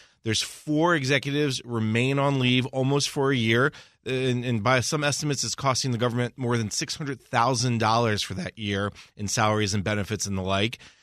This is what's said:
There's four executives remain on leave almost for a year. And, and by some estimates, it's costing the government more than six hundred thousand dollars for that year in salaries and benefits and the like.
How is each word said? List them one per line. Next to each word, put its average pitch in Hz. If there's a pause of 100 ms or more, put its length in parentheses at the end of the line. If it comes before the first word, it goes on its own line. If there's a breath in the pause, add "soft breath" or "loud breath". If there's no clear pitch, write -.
(260 soft breath)
There's 110
four 160
executives 139
remain 120
on 139
leave 127
almost 135
for 139
a 139
year. 120 (340 loud breath)
And, 127
and 120
by 127
some 151
estimates, 143
it's 110
costing 131
the 113
government 120
more 120
than 107
six -
hundred 139
thousand 120
dollars 110
for -
that 92
year 101 (260 loud breath)
in 104
salaries 107
and 101
benefits 104
and 101
the 95
like. 98 (240 soft breath)